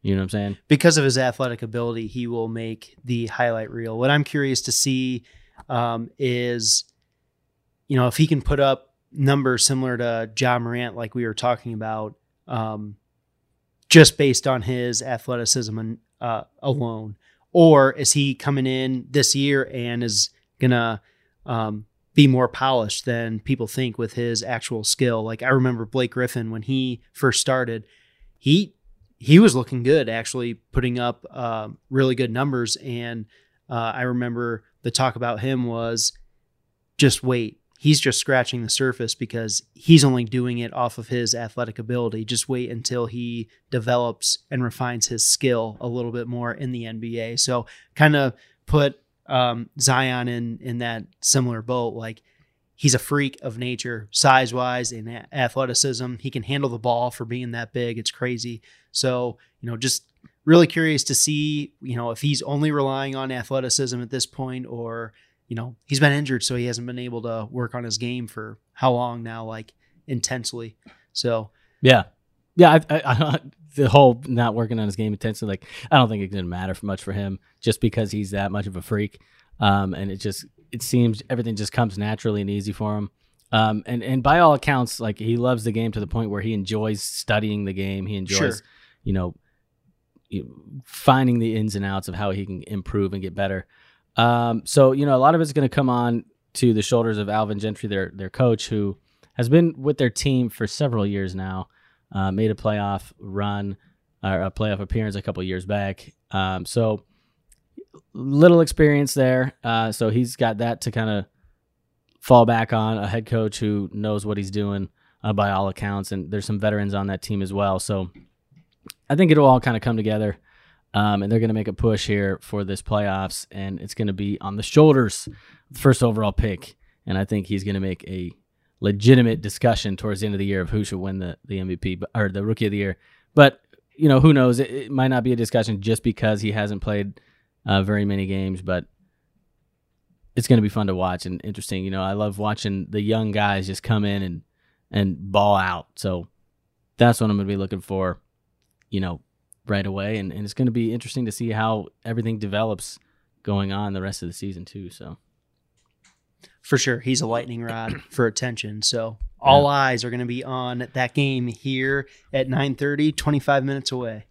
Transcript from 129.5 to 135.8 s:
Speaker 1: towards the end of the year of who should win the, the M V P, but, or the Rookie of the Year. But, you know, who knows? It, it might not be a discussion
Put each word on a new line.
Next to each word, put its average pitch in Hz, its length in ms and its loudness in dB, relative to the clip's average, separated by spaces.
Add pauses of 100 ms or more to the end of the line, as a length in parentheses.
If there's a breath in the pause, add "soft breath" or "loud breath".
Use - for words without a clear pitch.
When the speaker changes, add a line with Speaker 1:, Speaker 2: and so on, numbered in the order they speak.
Speaker 1:
towards 101 240 -6
the 107 60 -2
end 104 80 -2
of 98 40 -4
the 98 80 -2
year 98 140 0
of 85 100 -4
who 107 140 0
should 95 140 -8
win 95 200 -6
the, 87 180 -8 (100)
the 98 120 -6
M 92 100 -6
V 90 80 -4
P, 95 200 -4
but, 95 180 -10
or 107 140 0
the 98 160 -4
Rookie 110 220 -2
of 101 40 0
the 104 60 -4
Year. 98 200 -2 (380 soft breath)
But, 143 260 8 (360)
you 151 120 4
know, 131 120 8
who 156 120 10
knows? 127 280 6
It, 131 100 -2
it 123 200 -8
might 131 180 0
not 127 160 0
be 127 80 2
a 120 40 2
discussion 113 440 0